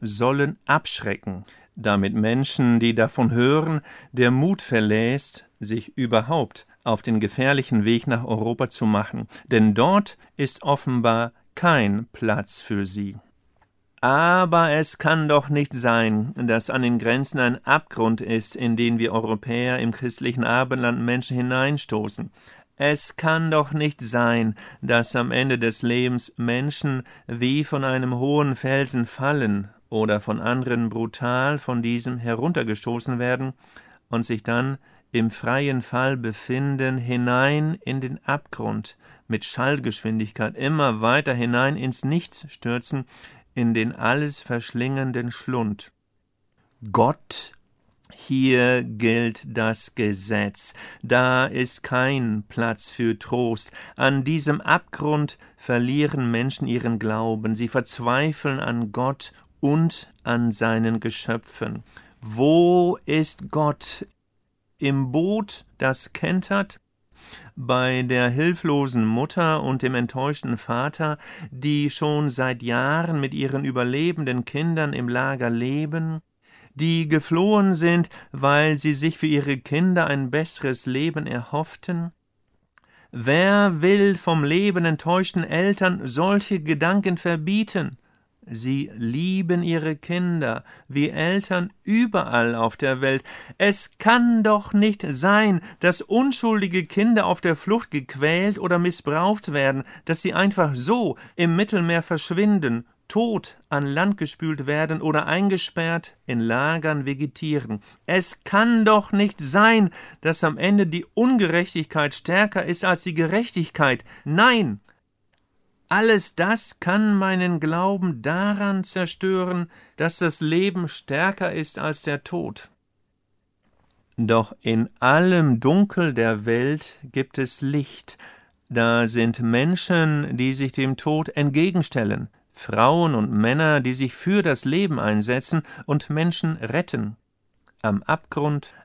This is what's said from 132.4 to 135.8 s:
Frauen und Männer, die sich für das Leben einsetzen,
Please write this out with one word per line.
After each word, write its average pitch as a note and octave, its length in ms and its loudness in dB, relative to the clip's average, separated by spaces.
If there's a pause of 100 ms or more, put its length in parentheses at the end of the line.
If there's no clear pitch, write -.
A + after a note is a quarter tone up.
Frauen D3 600 2
und G#2 180 0
Männer, C#3 480 4
die B2+ 140 0
sich B2+ 220 -4
für G3+ 260 2
das D3 240 -2
Leben D#3+ 340 0
einsetzen, A2+ 640 0 (240)